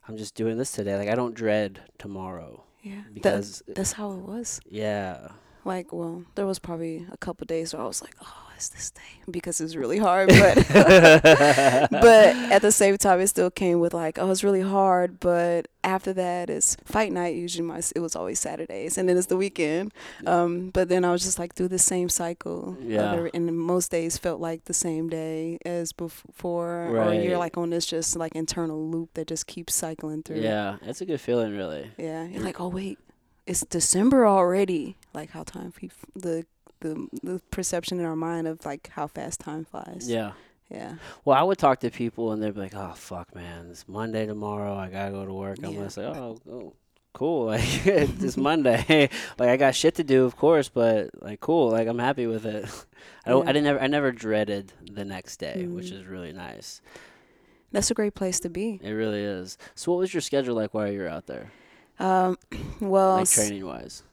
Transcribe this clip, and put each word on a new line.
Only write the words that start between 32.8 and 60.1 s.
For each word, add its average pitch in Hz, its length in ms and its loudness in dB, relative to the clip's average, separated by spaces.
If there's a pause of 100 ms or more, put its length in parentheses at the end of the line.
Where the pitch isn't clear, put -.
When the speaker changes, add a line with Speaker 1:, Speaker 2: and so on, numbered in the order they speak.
Speaker 2:
it's 180 200 -6
December 226 600 4
already." 190 720 2 (160)
Like, 151 180 -14
how 160 120 -14
time, 180 280 -14
fe-, - 180 -18 (260)
the, 170 300 -6 (360)
the, 156 260 -8 (160)
the 180 180 -8 (100)
perception 180 480 -6
in 170 60 -4
our 160 100 -6
mind 165 320 -4
of, 160 180 -10
like, 147 280 -12
how 151 140 -8
fast - 320 -12
time 156 260 -12
flies. - 440 -14
Speaker 1:
Yeah. 110 240 -4 (380)
Speaker 2:
Yeah. 120 240 -14 (300)
Speaker 1:
Well, 139 100 4
I 139 60 4
would 190 160 0
talk 135 220 2
to 120 100 -4
people, 117 420 -6
and 107 120 -4
they'd 107 100 -4
be 101 60 -12
like, 98 160 -10
"Oh, 95 200 -12
fuck, - 380 -14
man, 85 380 -16
it's - 160 -20
Monday 110 400 -6
tomorrow. 104 480 -6
I 95 140 -8
gotta 98 220 -8
go 98 140 -10
to 95 80 -10
work." 98 300 -10
I'm - 80 -10
Speaker 2:
Yeah. - 60 -10
Speaker 1:
gonna - 120 -10
say, - 160 -12
"Oh, 123 320 -12 (100)
oh, 113 260 -16 (380)
cool. 147 340 -2
<laughs> 107 80 -2
Like, 117 340 0
it's 147 500 0
Speaker 2:
<laughs> 135 120 0
Speaker 1:
Monday. 139 600 4 (140)
<laughs> - 160 -14
Like, 123 100 4
I 127 80 4
got 135 160 4
shit - 220 2
to 170 80 -4
do, 131 220 4
of 123 120 -2
course, 151 320 4
but, 113 400 2 (140)
like, 101 160 -14
cool. 151 320 2
Like, 113 160 0
I'm 117 100 -4
happy 123 300 -2
with 110 180 -6
it." 107 200 -8 (340)
<laughs> - 260 -20
I 117 60 0
don't, 135 140 4
I - 20 0
Speaker 2:
Yeah. 135 60 2
Speaker 1:
didn't 147 140 2
ever, 143 140 2
I 131 60 0
never 143 240 0
dreaded 107 600 -4 (200)
the 101 140 -10
next 185 320 -14
day, 180 280 -8
which 180 260 -10
Speaker 2:
Mm. 190 100 -16
Speaker 1:
is 185 40 -20
really 185 280 -12
nice. 60 480 -16 (880)
Speaker 2:
That's 202 180 -2
a 233 60 -2
great 208 180 -2
place 185 280 -4
to 175 80 -8
be. 196 340 -8
Speaker 1:
It 104 80 -8
really 107 320 -4
is. 92 340 -10 (160)
So - 180 -6
what 180 60 0
was 185 160 -2